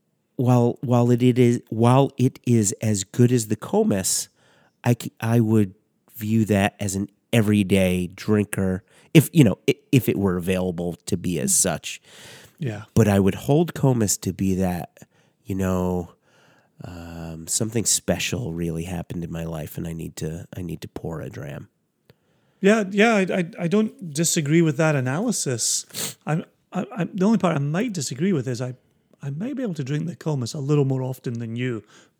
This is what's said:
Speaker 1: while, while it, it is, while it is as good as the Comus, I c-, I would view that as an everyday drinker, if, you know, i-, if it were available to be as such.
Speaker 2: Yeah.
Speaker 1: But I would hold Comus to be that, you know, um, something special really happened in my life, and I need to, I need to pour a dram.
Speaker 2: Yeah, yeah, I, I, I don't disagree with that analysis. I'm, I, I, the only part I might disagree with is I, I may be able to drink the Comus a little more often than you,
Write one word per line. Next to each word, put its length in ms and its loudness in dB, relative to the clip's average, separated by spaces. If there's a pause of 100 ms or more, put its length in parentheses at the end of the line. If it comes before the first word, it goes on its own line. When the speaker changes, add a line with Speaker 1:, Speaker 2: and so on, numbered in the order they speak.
(360)
Speaker 1:
while, 460 4
while 280 4
it, 120 2
it 160 4
is, 300 4
while 480 4
it 300 0
is 340 4
as 240 -2
good 280 4
as 160 0
the 80 -2
Comus, 720 -2 (560)
I 160 4
c-, 200 -10
I 200 2
would 340 2 (420)
view 300 0
that 320 2
as 160 -4
an 160 -4 (220)
everyday 720 2
drinker, 800 -2 (280)
if, 200 8
you 120 8
know, 140 2 (100)
i-, 60 4 (160)
if 180 2
it 80 0
were 200 0
available 580 -4 (120)
to 100 -2
be 240 -4
as 140 -2
such. 460 -2 (580)
Speaker 2:
Yeah. 260 -8 (100)
Speaker 1:
But 140 6
I 100 4
would 160 4
hold 400 0
Comus 440 0
to 140 -4
be 220 -2
that, 420 -4 (480)
you 100 -8
know, 600 -2 (720)
um, 640 -14
something 360 -2
special 680 -2
really 320 -4
happened 400 -8
in 80 -10
my 120 -6
life, 320 -10
and 120 -8
I 40 -8
need 240 -10
to, 300 -8 (100)
I 60 -8
need 200 -10
to 60 -12
pour 320 -10
a 80 -10
dram. 400 -14 (920)
Speaker 2:
Yeah, 300 4
yeah, 240 4
I, 60 2 (120)
I, 120 0 (160)
I 80 -2
don't 440 -2
disagree 500 2
with 160 2
that 180 4
analysis. 1200 -4 (100)
I'm, 180 -2 (280)
I, 120 -4 (120)
I, 160 -2
the 120 0
only 140 4
part 180 2
I 40 0
might 320 -2
disagree 400 -2
with 160 -2
is 120 -4
I, 140 -6 (480)
I 80 -8
may 220 -6
be 100 -6
able 120 -4
to 100 -6
drink 220 -4
the 100 -8
Comus 380 -4
a 40 -10
little 260 2
more 180 -2
often 360 -8
than 160 -8
you, 300 -6 (360)